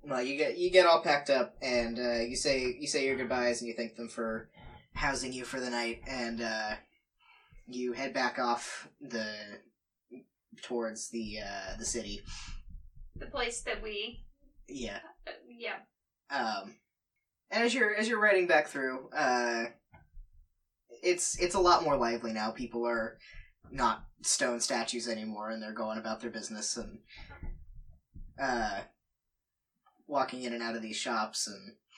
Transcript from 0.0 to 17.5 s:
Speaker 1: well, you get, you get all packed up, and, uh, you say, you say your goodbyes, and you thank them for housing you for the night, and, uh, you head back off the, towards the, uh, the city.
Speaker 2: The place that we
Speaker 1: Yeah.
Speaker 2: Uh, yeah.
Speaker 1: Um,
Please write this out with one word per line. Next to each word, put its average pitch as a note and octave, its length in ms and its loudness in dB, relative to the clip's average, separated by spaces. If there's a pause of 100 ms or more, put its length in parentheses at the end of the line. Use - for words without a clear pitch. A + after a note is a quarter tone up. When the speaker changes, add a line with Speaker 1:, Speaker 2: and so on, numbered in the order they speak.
Speaker 1:
well, C3+ 180 0
you C3+ 140 -2
get, D3+ 220 2
you F3+ 120 2
get F3+ 160 12
all E3 160 10
packed C#3+ 260 4
up, B2+ 320 4
and, A#2 380 0
uh, A#2+ 220 2
you B2 160 -2
say, B2+ 420 2
you D3 80 -6
say C#3 200 2
your C3+ 100 2
goodbyes, B2 440 2
and A#2+ 80 -6
you A#2 60 -6
thank A#2 220 -6
them A#2 120 -8
for A2+ 400 -6 (440)
housing B2+ 400 -2
you B2+ 120 -8
for C3 140 -6
the B2+ 120 -2
night, A#2 360 -2
and, A#2 340 -4
uh, A2 340 -2 (920)
you B2 280 -2
head B2+ 200 -6
back B2+ 240 0
off - 480 -2 (140)
the, A2+ 260 -4 (1400)
towards A2+ 480 -2
the, G#2+ 340 -6
uh, G2+ 340 -6
the A2+ 60 -6
city. G#2+ 360 -4 (960)
Speaker 2:
The C4+ 100 -8
place A#3+ 360 -4
that A3 200 -6
we G#3+ 420 -8 (440)
Speaker 1:
Yeah. A#3 320 -8 (260)
Speaker 2:
Uh, - 60 -10 (160)
yeah. A#3 300 -8 (520)
Speaker 1:
Um, A2 460 -2 (760)